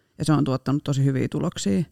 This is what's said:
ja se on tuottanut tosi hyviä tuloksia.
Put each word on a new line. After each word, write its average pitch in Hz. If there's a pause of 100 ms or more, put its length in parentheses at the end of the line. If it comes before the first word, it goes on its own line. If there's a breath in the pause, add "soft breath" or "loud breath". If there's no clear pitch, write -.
(180)
ja 165
se 156
on 143
tuottanut 135
tosi 135
hyviä 131
tuloksia. 175